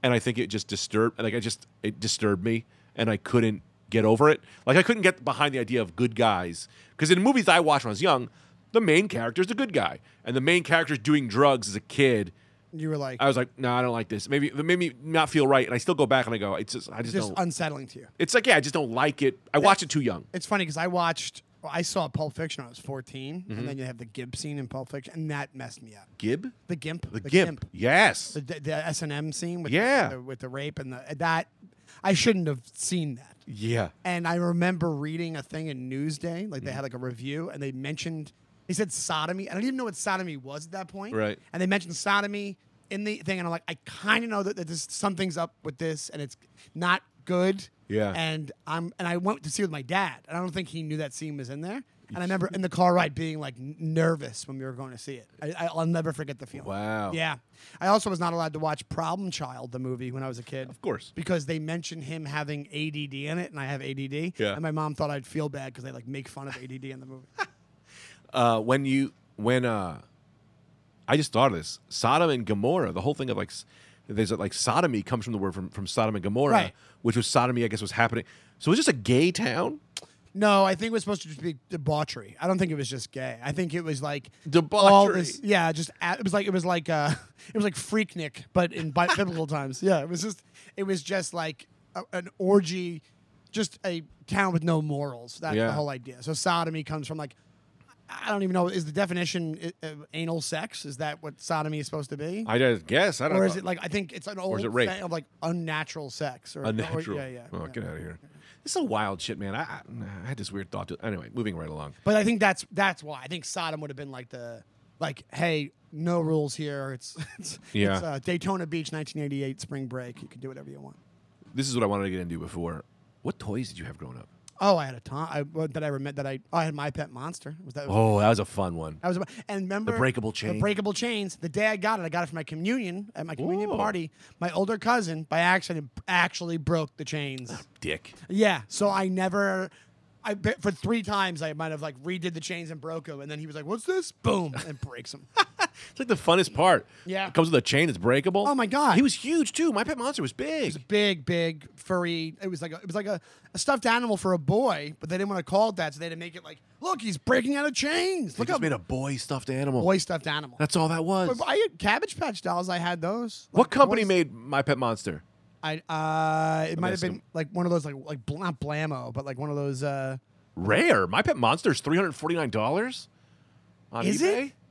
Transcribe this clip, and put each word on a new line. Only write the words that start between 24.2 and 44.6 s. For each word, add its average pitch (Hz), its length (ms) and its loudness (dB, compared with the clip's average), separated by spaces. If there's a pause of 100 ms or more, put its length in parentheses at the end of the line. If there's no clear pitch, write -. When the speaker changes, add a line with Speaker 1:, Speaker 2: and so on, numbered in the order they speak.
Speaker 2:
scene 147 240 -6
in 127 80 -6
Pulp 131 220 -8
Fiction, - 240 -12
and 160 180 -4
that 143 240 -6
messed 123 260 -12
me 110 140 -20
up. 98 220 -20
Speaker 1:
Gib? 185 340 -2 (160)
Speaker 2:
The 175 80 -4
Gimp. 156 340 -8
Speaker 1:
The 113 120 -6
Speaker 2:
The 135 80 -10
Speaker 1:
Gimp. 165 320 4
Speaker 2:
Gimp. 101 100 -10
Speaker 1:
Yes. 151 600 4
Speaker 2:
The, 151 80 -6
the, 151 180 -10
the 151 160 -4
S 156 260 -4
and 147 120 -4
M 151 180 -4
scene 175 320 -6
with 143 80 -2
Speaker 1:
Yeah. 220 380 4
Speaker 2:
the, 131 120 -8
with 127 180 -12
the 127 100 -10
rape 143 280 -8
and 135 140 -8
the, 127 100 -12 (180)
that, 165 280 0 (560)
I 196 100 4
shouldn't 185 340 4
have 135 140 -2 (120)
seen 156 420 -2
that. - 220 -20 (100)
Speaker 1:
Yeah. 110 420 0 (140)
Speaker 2:
And 175 240 -2
I 170 80 2
remember 175 560 2
reading 156 460 -4
a 139 40 -8
thing 156 260 -8
in 127 220 -8
Newsday, 160 600 -4
like, 135 120 -8
they - 40 -6
Speaker 1:
Mm-hmm. 131 80 -6
Speaker 2:
had, 139 60 -6
like, 135 120 -6
a 127 60 -8
review, 127 500 -6
and 143 140 -10
they 139 80 -6
mentioned, 151 600 -8 (340)
they 190 60 -4
said 190 180 -2
sodomy. 170 580 -4
I - 40 -10
don't 196 100 -2
even 262 140 0
know 254 80 -4
what 208 100 -6
sodomy 185 400 -4
was 143 300 -12
at 165 80 -18
that 190 160 -10
point. 196 260 -10
Speaker 1:
Right. 107 240 0 (140)
Speaker 2:
And 170 80 -2
they 185 60 2
mentioned 175 280 0
sodomy 202 600 -2 (320)
in 202 160 -4
the 214 140 -4
thing, 190 200 -4
and 175 80 -2
I'm 170 40 -2
like, 165 180 -4
"I 170 60 -6 (100)
kinda 220 420 0
know 208 160 -2
that, 202 140 -4
that 175 100 -6